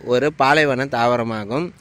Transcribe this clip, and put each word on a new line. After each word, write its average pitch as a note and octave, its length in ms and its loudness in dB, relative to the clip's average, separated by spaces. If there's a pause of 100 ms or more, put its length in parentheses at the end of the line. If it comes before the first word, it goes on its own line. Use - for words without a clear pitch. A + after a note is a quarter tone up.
ஒரு B2 280 2
பாலைவன C#3 540 2
தாவரமாகும். A#2+ 760 -2 (140)